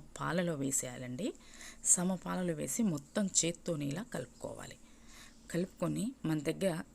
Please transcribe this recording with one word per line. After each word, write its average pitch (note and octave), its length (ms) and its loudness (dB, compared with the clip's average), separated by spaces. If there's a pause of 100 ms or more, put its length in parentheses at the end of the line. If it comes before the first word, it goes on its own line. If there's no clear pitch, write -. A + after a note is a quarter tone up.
(140)
పాలలో E3 420 2
వేసేయాలండి. C3+ 720 -2 (560)
సమ F#3 320 6
పాలలో F3+ 380 0
వేసి D3+ 300 0
మొత్తం G3 420 2 (100)
చేత్తోని E3+ 520 2
ఇలా D#3 240 -2
కలుపుకోవాలి. - 680 -8 (720)
కలుపుకొని E3+ 560 0 (200)
మన D#3 140 4
దగ్గర D#3 320 2 (240)